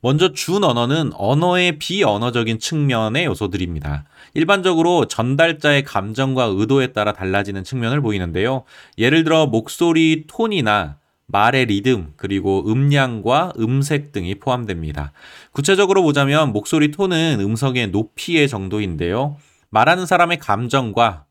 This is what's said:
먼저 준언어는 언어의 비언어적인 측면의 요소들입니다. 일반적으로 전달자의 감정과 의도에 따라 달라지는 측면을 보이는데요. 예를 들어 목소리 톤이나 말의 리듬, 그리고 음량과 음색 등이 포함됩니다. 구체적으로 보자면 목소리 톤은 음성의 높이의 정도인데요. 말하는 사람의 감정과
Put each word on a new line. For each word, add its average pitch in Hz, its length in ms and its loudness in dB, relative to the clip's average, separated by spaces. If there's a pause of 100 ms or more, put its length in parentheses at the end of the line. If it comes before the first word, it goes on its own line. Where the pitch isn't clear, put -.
먼저 151 260 2
준언어는 147 800 0
언어의 165 680 0
비언어적인 117 800 0
측면의 135 640 -2
요소들입니다. 87 800 -4 (300)
일반적으로 175 720 2
전달자의 147 760 0
감정과 127 640 -2
의도에 113 480 2
따라 104 200 0
달라지는 98 520 -4
측면을 127 360 -2
보이는데요. 104 640 -2 (360)
예를 143 260 4
들어 160 220 4
목소리 160 840 2
톤이나 107 680 -2 (280)
말의 120 400 2
리듬, 101 500 0
그리고 98 540 -2
음량과 131 880 0
음색 139 540 -2
등이 92 240 -6
포함됩니다. 82 760 -6 (400)
구체적으로 190 540 2
보자면 143 480 2
목소리 147 400 0
톤은 165 480 0
음성의 113 480 -2
높이의 135 600 0
정도인데요. 101 880 -4 (340)
말하는 160 360 2
사람의 175 320 2
감정과 113 920 -2